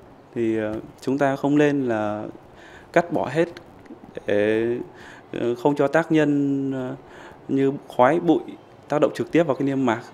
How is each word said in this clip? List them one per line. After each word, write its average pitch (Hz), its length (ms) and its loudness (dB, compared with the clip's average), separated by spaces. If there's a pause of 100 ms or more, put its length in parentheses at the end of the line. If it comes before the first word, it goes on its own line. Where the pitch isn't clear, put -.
(360)
Thì, 113 220 0
ờ, 107 220 -4 (220)
chúng 135 160 -2
ta 139 180 2
không 143 220 0
nên 143 300 2
là 107 380 -2 (680)
cắt 170 200 2
bỏ 95 180 -2
hết 165 180 0 (760)
để, 110 520 0 (560)
ờ, 120 220 -2
không 147 200 0
cho 143 120 2
tác 160 240 0
nhân, 143 600 2
ờ, 131 240 -6 (520)
như 135 260 2 (240)
khói, 131 220 6
bụi 165 220 4 (480)
tác 147 120 2
động 147 140 4
trực - 160 -4
tiếp 160 120 4
vào 143 120 0
cái 139 120 -2
niêm 135 180 0
mạc 117 160 2 (120)